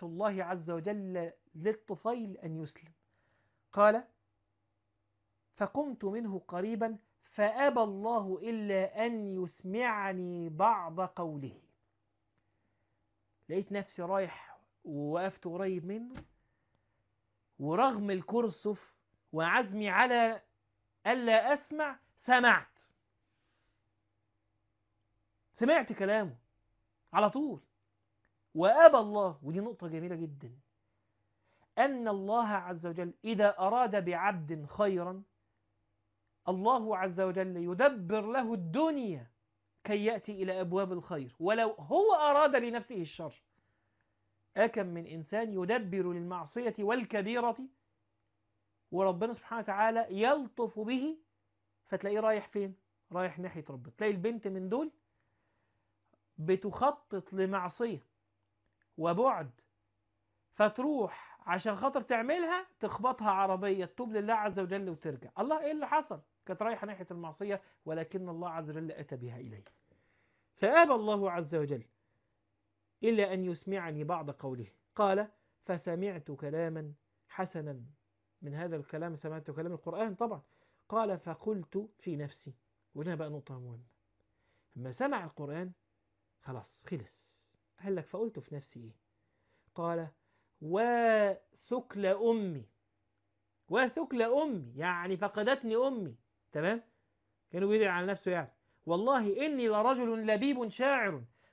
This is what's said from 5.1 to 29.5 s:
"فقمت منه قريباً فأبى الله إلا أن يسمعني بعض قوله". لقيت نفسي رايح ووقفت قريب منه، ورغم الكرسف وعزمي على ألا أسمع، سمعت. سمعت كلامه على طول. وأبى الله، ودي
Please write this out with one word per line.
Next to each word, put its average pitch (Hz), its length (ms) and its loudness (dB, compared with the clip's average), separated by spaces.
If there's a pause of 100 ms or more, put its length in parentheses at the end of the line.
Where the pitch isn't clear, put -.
"فقمت 247 480 -4
منه 202 440 -6
قريباً 214 500 -4 (240)
فأبى 233 580 2
الله 202 600 0
إلا 208 640 0
أن 202 380 -4
يسمعني 185 1040 -4
بعض 175 520 2
قوله". 160 600 -6 (1900)
لقيت 190 240 -4
نفسي 196 300 -6
رايح 185 560 -4 (260)
ووقفت 175 600 -4
قريب 180 420 -4
منه، 233 280 -8 (1400)
ورغم 202 520 0
الكرسف 202 840 -4 (380)
وعزمي 202 560 0
على 226 540 4 (640)
ألا 233 480 4
أسمع، 294 440 -4 (280)
سمعت. 240 520 6 (2750)
سمعت 254 400 2
كلامه 196 440 0 (760)
على 202 180 4
طول. 269 300 -4 (920)
وأبى 269 420 12
الله، 208 460 2
ودي 160 180 -4